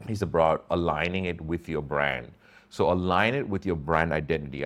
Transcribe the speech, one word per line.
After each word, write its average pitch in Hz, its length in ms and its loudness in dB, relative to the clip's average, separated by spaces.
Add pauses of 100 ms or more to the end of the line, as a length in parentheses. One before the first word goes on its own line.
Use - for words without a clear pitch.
is 104 140 -4
about 80 480 2
aligning 87 560 0
it 85 160 -4
with 85 260 -6
your 76 140 -4
brand. 69 500 -2 (380)
So 87 220 2
align 92 420 2
it 139 160 -4
with 95 160 -4
your 90 100 0
brand 80 380 2
identity. 73 520 -2